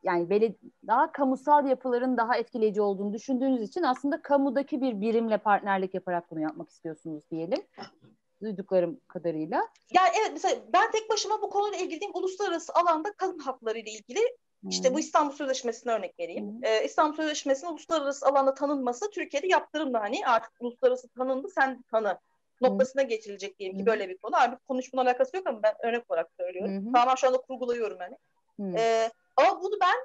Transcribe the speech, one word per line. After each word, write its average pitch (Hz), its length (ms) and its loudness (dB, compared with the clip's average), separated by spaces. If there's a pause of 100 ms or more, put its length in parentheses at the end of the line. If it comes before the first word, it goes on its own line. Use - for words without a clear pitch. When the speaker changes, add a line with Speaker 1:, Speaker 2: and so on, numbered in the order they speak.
Speaker 1:
yani 170 280 0
beled-, 214 400 0 (160)
daha 294 260 2
kamusal 277 540 4
yapıların 254 500 0
daha 233 200 2
etkileyici 214 440 0
olduğunu 202 320 0
düşündüğünüz 254 500 0
için 269 200 -4
aslında 285 400 0
kamudaki 277 580 0
bir 240 200 -2
birimle 220 380 0
partnerlik 196 560 0
yaparak 175 360 -4
bunu 160 100 -8
yapmak 156 280 -6
istiyorsunuz 156 640 -12
diyelim. 170 320 -4 (800)
Duyduklarım 185 680 -2
kadarıyla. 170 600 -4 (240)
Speaker 2:
Yani 370 160 6 (120)
evet, 403 120 0
mesela 320 240 0 (160)
ben 415 180 4
tek 440 200 -2
başıma 427 320 0
bu 381 80 -4
konuyla 403 280 0
ilgili 330 220 -6
değil, 392 140 -8
uluslararası 370 600 -4
alanda 339 380 2
kadın 370 260 -4
hakları 240 400 -6
ile 220 120 -10
ilgili, 226 300 -6 (480)
işte 185 220 2
Speaker 1:
Hı. 262 40 -2
Speaker 2:
bu 311 60 2
İstanbul 294 320 2
Sözleşmesi'ne 254 600 -4
örnek 196 280 -4
vereyim. 180 260 -8
Speaker 1:
Hı. 220 200 -8
Speaker 2:
Ee, 220 180 2
İstanbul 302 320 2
Sözleşmesi'nin 302 540 -2
uluslararası 285 560 -2
alanda 269 280 4
tanınması 277 560 -4
Türkiye'de 415 360 -4
yaptırımla 302 540 0
hani 240 260 -4
artık 226 340 0
uluslararası 247 480 -2
tanındı, 262 400 -4
sen 269 420 -2
tanı 220 180 0
Speaker 1:
Hı. 180 100 -4 (420)
Speaker 2:
noktasına 254 420 2
getirilecek 202 560 -6
diyelim 190 180 -8
ki 196 60 -6
Speaker 1:
Hı. 190 40 0
Speaker 2:
böyle 214 220 0
bir 185 100 -12
konu. 233 180 -8
Halbuki 254 320 2
konuşmanın 254 380 -2
alakası 254 300 2
yok 381 100 -6
ama 226 160 -4
ben 214 200 2
örnek 233 280 -4
olarak 170 200 -2 (100)
söylüyorum. 185 340 -6
Speaker 1:
Hı 196 140 -6
hı. 240 40 -4
Speaker 2:
Tamamen 247 220 6
şu 254 120 0
anda 254 120 4
kurgulayıyorum 240 600 -6
hani. 180 180 -14 (440)
Speaker 1:
Hı. 190 180 -2
Speaker 2:
Ee, 226 320 2 (260)
ama 339 260 6
bunu 392 180 -2
ben 381 240 4